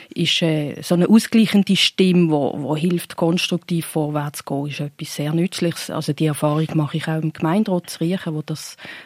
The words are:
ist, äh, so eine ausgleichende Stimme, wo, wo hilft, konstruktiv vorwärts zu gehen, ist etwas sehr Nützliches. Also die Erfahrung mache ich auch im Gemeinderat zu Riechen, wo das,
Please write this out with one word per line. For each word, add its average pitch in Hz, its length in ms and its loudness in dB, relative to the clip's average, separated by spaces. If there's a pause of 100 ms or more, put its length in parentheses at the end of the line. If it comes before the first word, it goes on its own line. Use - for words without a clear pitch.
(140)
ist, - 260 0
äh, 156 400 0
so - 140 0
eine 175 160 4
ausgleichende 208 640 4
Stimme, 180 540 4
wo, 147 260 0
wo 143 180 -4
hilft, 170 420 -2
konstruktiv 170 680 0
vorwärts 147 540 -4
zu - 80 -12
gehen, 143 200 -4
ist 143 140 -8
etwas 147 340 -10
sehr 151 200 -4
Nützliches. 170 560 -2
Also 151 240 -4
die 156 120 0
Erfahrung 151 460 0
mache 151 240 0
ich 147 100 -6
auch 160 160 -2
im 156 120 -2
Gemeinderat 180 560 0
zu - 120 -8
Riechen, 170 320 -2
wo 151 60 -6
das, - 380 -10 (280)